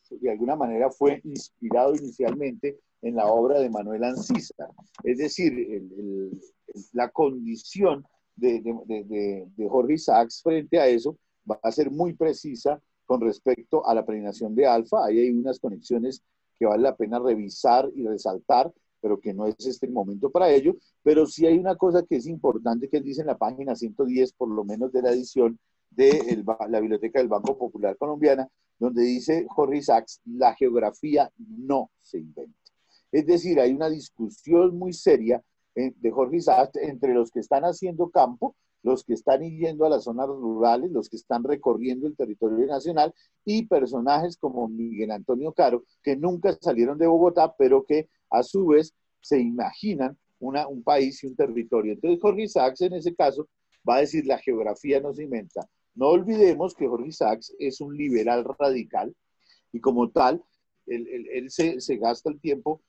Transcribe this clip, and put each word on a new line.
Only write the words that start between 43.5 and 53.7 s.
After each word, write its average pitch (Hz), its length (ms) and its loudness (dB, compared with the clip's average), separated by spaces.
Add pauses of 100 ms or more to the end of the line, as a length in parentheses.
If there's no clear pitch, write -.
personajes 143 720 0
como 123 300 -6
Miguel 110 440 -6
Antonio 123 420 -4
Caro, 127 300 2 (200)
que 139 140 -2
nunca 175 420 -2
salieron 131 380 0
de 165 100 4
Bogotá, 170 500 4
pero 135 280 6
que 156 240 0 (200)
a 123 140 2
su 196 240 -2
vez 156 260 4 (280)
se 143 180 0
imaginan 127 800 -4 (220)
una, 139 280 -6
un 131 160 -12
país 139 400 2
y 139 40 -8
un 127 80 -12
territorio. 113 580 -2
Entonces 170 280 0
Jorge 208 220 2
Isaacs 139 380 0
en 180 120 0
ese 170 220 -4
caso 147 320 0 (400)